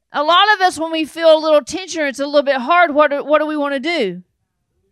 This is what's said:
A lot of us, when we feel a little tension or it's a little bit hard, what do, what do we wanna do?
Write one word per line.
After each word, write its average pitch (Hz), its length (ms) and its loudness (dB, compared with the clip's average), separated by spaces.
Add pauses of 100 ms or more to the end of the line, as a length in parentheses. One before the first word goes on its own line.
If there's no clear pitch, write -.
(120)
A 285 120 -4
lot 370 320 4
of 381 60 -4
us, 370 160 0
when 330 140 -6
we 320 140 -4
feel 320 280 2
a 311 60 4
little 302 240 2
tension 320 380 -10
or 294 60 -2
it's 269 120 -8
a 277 60 -4
little 285 180 2
bit 269 140 0
hard, 330 360 2
what 294 180 2
do, 285 120 -4
what 302 160 2
do 302 60 -2
we 302 100 -6
wanna 285 240 -4
do? 233 440 -4 (680)